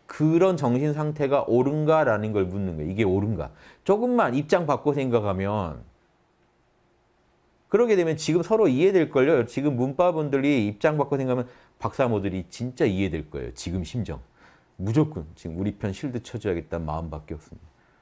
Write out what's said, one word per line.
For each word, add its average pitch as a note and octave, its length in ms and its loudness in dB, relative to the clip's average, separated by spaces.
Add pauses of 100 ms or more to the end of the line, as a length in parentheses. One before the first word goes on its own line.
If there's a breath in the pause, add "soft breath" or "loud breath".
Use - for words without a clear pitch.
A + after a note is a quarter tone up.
그런 E3 500 2
정신 C3+ 360 0
상태가 D3 500 0
옳은가라는 C3+ 920 2
걸 G2 120 2
묻는 F#2 320 -4
거예요. D#2 140 -4
이게 G2+ 120 0
옳은가? G2 480 0 (320 loud breath)
조금만 G#3+ 520 2
입장 D#3+ 300 0
바꿔 D3 280 0
생각하면 G2+ 880 -2 (1900)
그러게 A3 260 4
되면 D#3+ 220 2
지금 D#3+ 260 0
서로 A3 240 4
이해될걸요. C#3+ 800 4
지금 C#3 300 -2
문바분들이 C#3 920 0
입장 D3+ 300 0
바꿔 C#3+ 200 0
생각하면 B2+ 320 -2 (300 loud breath)
박사모들이 G2+ 680 -2
진짜 B2+ 360 -4
이해될 F#2 440 -2
거예요. B1 240 -10
지금 F2 300 -6
심정. D#2+ 360 -8 (580 soft breath)
무조건 A#2 480 -2 (100)
지금 E2+ 240 -10
우리 G2+ 160 -4
편 G2+ 160 -6
실드 A#2+ 320 -8
쳐줘야겠다는 E2+ 600 -6
마음밖에 D#2 480 -8
없습니다. - 340 -18 (340 soft breath)